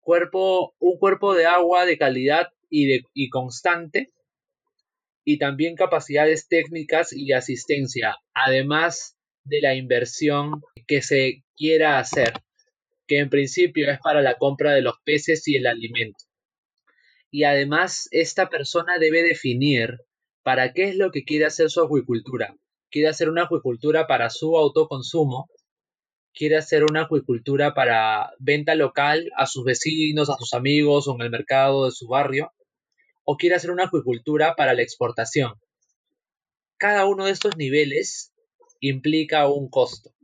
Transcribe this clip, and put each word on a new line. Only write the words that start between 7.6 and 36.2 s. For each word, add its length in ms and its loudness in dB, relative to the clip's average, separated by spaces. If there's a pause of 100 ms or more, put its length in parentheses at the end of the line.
además 840 -2 (280)
de 160 -2
la 140 2
inversión 880 -2 (240)
que 160 0
se 420 0 (120)
quiera 420 2
hacer, 340 0 (760)
que 120 2
en 100 0
principio 640 0
es 80 -2
para 240 2
la 140 2
compra 360 0
de 80 4
los 240 -2
peces 440 0
y 80 2
el 100 0
alimento. 580 -6 (1080)
Y 140 0
además, 680 0
esta 380 0
persona 500 -4
debe 240 4
definir 760 0 (440)
para 300 0
qué 120 0
es 120 -4
lo 140 0
que 140 -8
quiere 200 0
hacer 240 0
su 140 0
acuicultura. 720 -4 (340)
¿Quiere 180 2
hacer 200 -2
una 160 0
acuicultura 600 0
para 240 0
su 260 -2
autoconsumo? 920 0 (840)
¿Quiere 220 0
hacer 280 2
una 180 2
acuicultura 720 0
para 640 0
venta 360 0
local 640 0
a 100 0
sus 180 -8
vecinos, 680 0
a 80 -2
sus 140 -10
amigos 560 2
o 60 -4
en 80 -8
el 80 -6
mercado 560 0
de 40 0
su 160 -14
barrio? 460 -2 (720)
¿O 120 -2
quiere 200 2
hacer 140 -4
una 140 0
acuicultura 720 0
para 200 2
la 80 0
exportación? 720 -4 (1200)